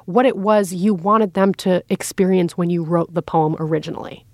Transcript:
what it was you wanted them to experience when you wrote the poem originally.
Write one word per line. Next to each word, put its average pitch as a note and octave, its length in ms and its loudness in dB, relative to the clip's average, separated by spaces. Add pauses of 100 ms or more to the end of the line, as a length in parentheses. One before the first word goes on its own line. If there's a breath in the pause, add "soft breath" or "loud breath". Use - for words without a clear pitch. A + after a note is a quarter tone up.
what A3 200 2
it B3 100 2
was G3 380 2
you F#3+ 200 0
wanted G3 420 0
them G3 180 4
to F3+ 360 0
experience F#3 680 0
when F3 140 0
you E3+ 120 -2
wrote E3+ 300 -2
the E3 80 -4
poem D#3 380 0
originally. D#3 760 -6